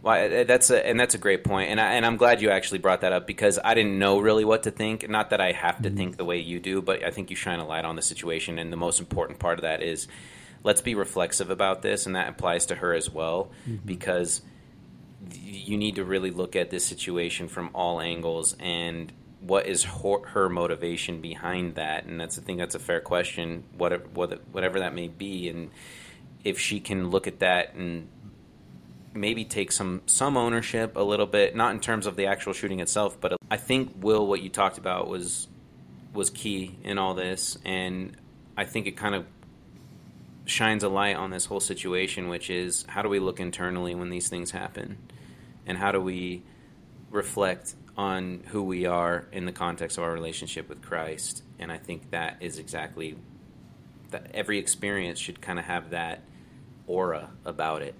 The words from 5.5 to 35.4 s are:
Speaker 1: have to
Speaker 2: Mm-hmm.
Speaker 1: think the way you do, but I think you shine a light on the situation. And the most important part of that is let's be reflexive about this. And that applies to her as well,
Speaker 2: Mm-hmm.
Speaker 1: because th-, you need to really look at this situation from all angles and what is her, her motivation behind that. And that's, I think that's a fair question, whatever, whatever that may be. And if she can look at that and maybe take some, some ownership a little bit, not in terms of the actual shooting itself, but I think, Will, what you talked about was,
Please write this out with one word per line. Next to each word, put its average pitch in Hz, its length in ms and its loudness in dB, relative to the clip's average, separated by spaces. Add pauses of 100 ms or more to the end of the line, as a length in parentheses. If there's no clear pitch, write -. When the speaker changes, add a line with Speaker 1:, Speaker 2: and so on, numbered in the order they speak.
Speaker 1:
have 87 300 0
to 110 60 0
Speaker 2:
Mm-hmm. 101 80 -2
Speaker 1:
think 90 220 -2
the 92 80 -2
way 87 140 0
you 85 200 -6
do, 95 220 -2
but 95 200 0
I 87 80 0
think 90 200 -8
you 90 60 -6
shine 87 240 -2
a 80 60 -6
light 80 200 -2
on 82 100 -4
the 78 60 -2
situation. 82 560 -2
And 82 120 -4
the 82 60 -4
most 85 240 2
important - 380 -4
part 85 200 0
of 82 40 -4
that 80 200 0
is 80 240 -4 (560)
let's 107 200 4
be 120 120 -2
reflexive 92 560 0
about 95 300 2
this. 101 240 0
And 95 120 -4
that 92 120 0
applies 85 380 0
to 87 80 -2
her 87 180 0
as 82 180 0
well, 80 400 -2 (160)
Speaker 2:
Mm-hmm. 107 200 -8
Speaker 1:
because 90 560 -2 (880)
th-, - 120 -14 (260)
you 104 100 0
need 104 180 2
to 95 80 -2
really 92 260 0
look 90 260 -2
at 87 140 2
this 90 140 -2
situation 87 640 -2
from 85 260 -6
all 87 280 0
angles 82 580 -2
and 85 500 -4 (320)
what 95 240 2
is 95 180 0
her, 101 420 0
her 95 240 2
motivation 85 720 -2
behind 82 540 -4
that. 78 280 -4
And 82 160 -8
that's, 82 180 -6
I 71 40 -14
think 90 160 -6
that's 87 160 -4
a - 40 -6
fair 85 220 0
question, 85 640 -2 (140)
whatever, 87 260 0 (480)
whatever 92 280 0
that 90 140 -2
may 85 140 -6
be. 90 400 -6
And 82 220 -8 (760)
if 95 140 0
she - 200 -2
can 92 300 -2
look 92 180 2
at 90 120 -8
that 90 340 4
and 85 340 -6 (1080)
maybe 110 320 0
take 98 260 -2
some, 92 320 -2
some 135 320 4
ownership 117 580 2
a - 60 -2
little 101 260 4
bit, 101 300 6
not 113 160 4
in 104 80 -4
terms 110 260 0
of 92 100 -2
the 98 100 2
actual 98 260 0
shooting 95 280 -2
itself, 101 380 2
but - 140 0 (180)
I 107 60 2
think, 131 460 0
Will, 107 240 6
what 98 160 2
you 92 80 -8
talked 98 260 2
about 90 320 -2
was, 90 400 -6 (640)